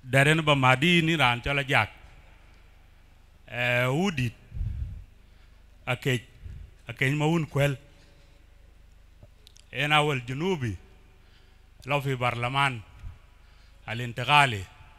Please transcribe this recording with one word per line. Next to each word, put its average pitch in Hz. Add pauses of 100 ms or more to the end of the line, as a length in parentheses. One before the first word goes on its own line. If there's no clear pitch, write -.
Daren 143
ba 147
madi 139
ni 165
ran 120
chola 143
jak. 127 (1600)
Eh, 123
udit. 139 (1500)
Akech. 127 (640)
Akech 131
ma 151
un 160
kwel. 139 (1900)
En 143
awal 147
junubi. 135 (1080)
Law 139
fi 135
barlaman. 123 (1000)
Al-intiqali. 120 (340)